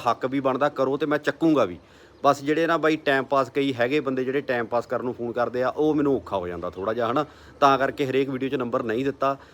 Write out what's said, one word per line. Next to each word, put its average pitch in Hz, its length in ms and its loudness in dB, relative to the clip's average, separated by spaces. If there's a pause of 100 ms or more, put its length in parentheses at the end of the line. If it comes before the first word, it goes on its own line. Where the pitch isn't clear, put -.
(120)
ਹੱਕ - 140 -4
ਵੀ 131 140 -2
ਬਣਦਾ, 135 300 0
ਕਰੋ 135 280 0
ਤੇ 151 80 -4
ਮੈਂ 151 120 0
ਚੱਕੂੰਗਾ 147 480 2
ਵੀ। 87 140 -6 (440)
ਬਸ 139 180 4
ਜਿਹੜੇ 151 260 0
ਨਾ 165 100 2
ਬਾਈ 156 180 2
ਟਾਈਮ 139 280 0
ਪਾਸ 131 260 0
ਕਈ 139 240 0
ਹੈਗੇ 123 260 0
ਬੰਦੇ 131 240 -2
ਜਿਹੜੇ 131 180 -2
ਟਾਈਮ 123 240 -2
ਪਾਸ 117 200 -2
ਕਰਨ 117 200 -4
ਨੂੰ 123 80 -4
ਫੋਨ 117 180 -6
ਕਰਦੇ 120 320 -2
ਆ, 127 60 0
ਉਹ 151 260 2
ਮੈਨੂੰ 143 200 2
ਔਖਾ 101 220 -4
ਹੋ 90 100 -4
ਜਾਂਦਾ 87 220 -6
ਥੋੜ੍ਹਾ 95 240 -4
ਜਿਹਾ 117 180 0
ਹਨਾ, 143 140 0 (340)
ਤਾਂ 139 180 6
ਕਰਕੇ 131 280 -2
ਹਰੇਕ 131 240 0
ਵੀਡੀਓ 131 200 -4
'ਚ 139 60 -2
ਨੰਬਰ 127 280 -2
ਨਹੀਂ 117 220 -2
ਦਿੱਤਾ। 139 320 -2 (160)